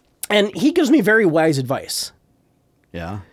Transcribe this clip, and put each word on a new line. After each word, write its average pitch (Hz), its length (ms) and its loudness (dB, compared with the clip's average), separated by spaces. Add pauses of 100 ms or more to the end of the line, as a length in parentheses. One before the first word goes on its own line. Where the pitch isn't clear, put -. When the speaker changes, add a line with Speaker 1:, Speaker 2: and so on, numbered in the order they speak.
(300)
Speaker 1:
And 208 260 2
he 285 160 0
gives 330 180 0
me 294 120 4
very 214 240 2
wise 160 320 2
advice. - 560 -6 (800)
Speaker 2:
Yeah? 87 280 -12 (140)